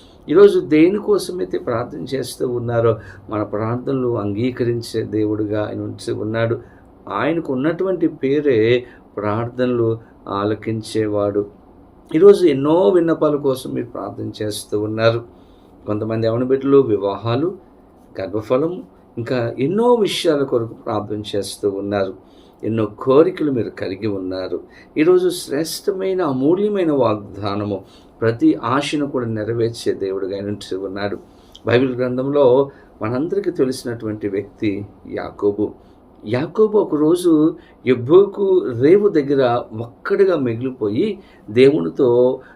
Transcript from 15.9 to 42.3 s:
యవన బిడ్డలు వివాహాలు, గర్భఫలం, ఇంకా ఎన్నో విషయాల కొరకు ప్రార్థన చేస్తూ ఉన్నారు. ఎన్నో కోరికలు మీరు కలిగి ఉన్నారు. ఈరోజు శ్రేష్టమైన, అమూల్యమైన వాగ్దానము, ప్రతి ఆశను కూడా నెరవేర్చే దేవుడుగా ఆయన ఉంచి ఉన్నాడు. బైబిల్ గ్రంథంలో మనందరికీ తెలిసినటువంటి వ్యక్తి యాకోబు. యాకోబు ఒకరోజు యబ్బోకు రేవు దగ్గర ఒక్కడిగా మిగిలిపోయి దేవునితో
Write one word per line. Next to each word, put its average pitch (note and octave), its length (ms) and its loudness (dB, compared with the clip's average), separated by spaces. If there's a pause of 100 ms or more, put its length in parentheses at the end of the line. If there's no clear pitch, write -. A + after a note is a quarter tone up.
యవన A#2 180 0
బిడ్డలు C3+ 320 2
వివాహాలు, A#2 840 0 (600)
గర్భఫలం, B2+ 640 -4 (360)
ఇంకా A#2 400 -4
ఎన్నో G#3 360 2
విషయాల E3 480 0
కొరకు A#2 320 -2
ప్రార్థన G#2+ 480 -6 (140)
చేస్తూ G2+ 340 -2
ఉన్నారు. G2 440 -2 (500)
ఎన్నో A2 220 0
కోరికలు D3+ 640 2
మీరు A2 200 -2
కలిగి F#2+ 360 -8
ఉన్నారు. F#2 540 -4 (380)
ఈరోజు F3+ 300 4
శ్రేష్టమైన, F#3 960 -4
అమూల్యమైన E3 680 0
వాగ్దానము, G#2 920 -2 (360)
ప్రతి D3 340 2
ఆశను C#3 560 -2
కూడా B2 160 -4
నెరవేర్చే A2+ 640 -2
దేవుడుగా F#2+ 440 -4
ఆయన G2 100 -6
ఉంచి G2+ 300 -8
ఉన్నాడు. G2 420 -6 (480)
బైబిల్ B2 300 2
గ్రంథంలో C3 760 2 (320)
మనందరికీ D#3+ 480 -4
తెలిసినటువంటి A2+ 800 -4
వ్యక్తి G2+ 580 -4 (220)
యాకోబు. G2+ 640 -4 (520)
యాకోబు F#3 520 0
ఒకరోజు E3 800 2 (300)
యబ్బోకు F#3 800 4 (140)
రేవు G3 280 6
దగ్గర C3+ 540 2 (180)
ఒక్కడిగా F#3+ 560 0
మిగిలిపోయి B2+ 840 -2 (320)
దేవునితో C3 920 4 (160)